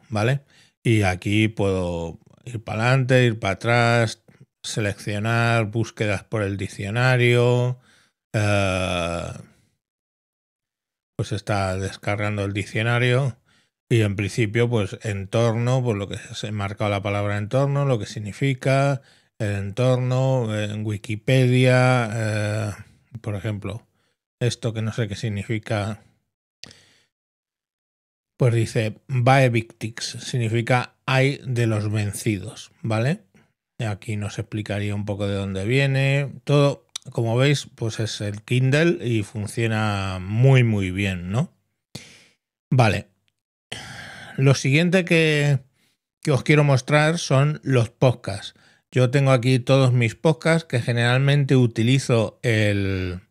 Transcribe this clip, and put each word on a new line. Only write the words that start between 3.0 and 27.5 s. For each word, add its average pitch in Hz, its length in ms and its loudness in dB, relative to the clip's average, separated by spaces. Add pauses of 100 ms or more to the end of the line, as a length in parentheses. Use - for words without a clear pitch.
ir 113 140 0
para 104 160 -2
atrás, 117 680 2 (380)
seleccionar, 113 1080 -2
búsquedas 107 520 -4
por 107 200 -4
el 98 140 -4
diccionario, 123 1200 0 (540)
eh, 92 1000 -2 (1800)
pues - 140 -6
está 98 460 -2
descargando 104 680 -4
el 101 80 -6
diccionario 120 840 -2 (520)
y 117 120 4
en 104 140 0
principio, 110 540 -2
pues 107 340 -2
entorno, 113 800 0
pues 117 140 0
lo 98 100 -6
que 87 100 -8
se - 300 -12
ha 104 40 -10
marcado 104 400 -4
la 101 100 -2
palabra 101 360 -2
entorno, 139 480 0
lo 131 140 0
que 101 60 -8
significa 135 960 -2 (400)
el 101 140 -2
entorno, 127 1000 0
en 107 280 -4
Wikipedia, 127 1300 2
eh, 107 600 -2 (480)
por 104 140 -6
ejemplo, 101 520 -8 (520)
esto 117 340 -2
que 110 80 -6
no 110 120 -4
sé 117 140 -2
qué 98 80 -10
significa, 107 840 -6 (2250)